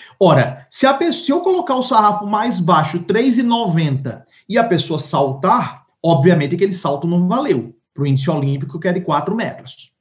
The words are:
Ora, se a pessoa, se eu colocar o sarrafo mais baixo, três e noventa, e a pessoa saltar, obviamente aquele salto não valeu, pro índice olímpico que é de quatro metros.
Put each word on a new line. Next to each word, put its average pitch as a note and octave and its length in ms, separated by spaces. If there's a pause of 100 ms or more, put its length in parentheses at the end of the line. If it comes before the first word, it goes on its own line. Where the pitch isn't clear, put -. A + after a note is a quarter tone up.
(200)
Ora, D3+ 520
se - 160
a C#4 80
pessoa, D#4+ 280
se - 80
eu E4+ 100
colocar F4+ 340
o B3+ 80
sarrafo G#3 420
mais G#3 320
baixo, E3+ 460
três A3+ 340
e C4 60
noventa, D#3+ 840 (240)
e G#3+ 80
a A#3 60
pessoa E3 340
saltar, D#3 840 (200)
obviamente D#3+ 520
aquele F#3+ 180
salto C#3+ 320
não F3 220
valeu, G#3 480 (180)
pro C#3+ 140
índice C3+ 240
olímpico C#3 480
que F3 80
é F3 60
de F3 80
quatro D3 340
metros. - 640